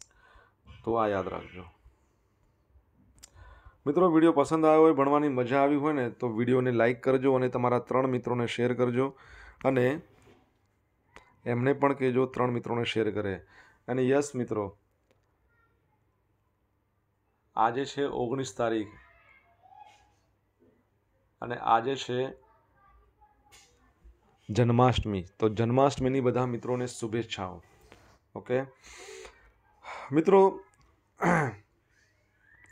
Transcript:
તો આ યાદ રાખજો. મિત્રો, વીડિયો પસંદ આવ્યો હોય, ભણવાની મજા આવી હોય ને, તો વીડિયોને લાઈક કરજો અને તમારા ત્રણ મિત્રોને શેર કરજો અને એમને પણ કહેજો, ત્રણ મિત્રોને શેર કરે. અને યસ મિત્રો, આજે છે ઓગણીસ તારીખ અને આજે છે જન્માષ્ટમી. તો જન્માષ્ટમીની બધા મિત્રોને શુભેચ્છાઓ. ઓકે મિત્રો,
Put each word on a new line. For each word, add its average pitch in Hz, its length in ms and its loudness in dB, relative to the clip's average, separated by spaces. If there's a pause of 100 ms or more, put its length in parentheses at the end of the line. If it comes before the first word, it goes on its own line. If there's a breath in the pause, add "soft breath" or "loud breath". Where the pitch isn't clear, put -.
(840 soft breath)
તો 113 80 -2
આ 113 140 2
યાદ 95 200 -2
રાખજો. 87 360 -12 (2250 soft breath)
મિત્રો, 175 240 4
વીડિયો 160 200 6
પસંદ 160 340 2
આવ્યો 156 160 6
હોય, 160 120 8
ભણવાની 143 360 2
મજા 127 300 0
આવી 143 160 2
હોય 147 180 -2
ને, 123 160 -2
તો 120 200 -6
વીડિયોને 123 420 0
લાઈક 120 320 0
કરજો 135 300 2
અને 127 160 0
તમારા 123 300 0
ત્રણ 127 280 -2
મિત્રોને 120 400 -2
શેર 123 260 -2
કરજો 123 440 -2 (480 loud breath)
અને 131 360 2 (1400 soft breath)
એમને 120 280 0
પણ 139 200 2
કહેજો, 131 320 0
ત્રણ 123 260 -2
મિત્રોને 120 320 -4
શેર 110 280 -2
કરે. 98 300 -6 (460 soft breath)
અને 127 200 0
યસ 143 280 -2
મિત્રો, 110 420 -6 (2750)
આજે 120 300 -2
છે 139 180 -8
ઓગણીસ 127 540 -6
તારીખ 113 300 -4 (2500)
અને 120 140 -8
આજે 117 400 0
છે 127 380 -6 (2250)
જન્માષ્ટમી. 117 760 2 (140)
તો 110 100 2
જન્માષ્ટમીની 131 720 0
બધા 123 240 0
મિત્રોને 123 420 -6
શુભેચ્છાઓ. 107 720 -8 (720 soft breath)
ઓકે 123 260 -2 (1500 loud breath)
મિત્રો, 190 480 4 (2000 loud breath)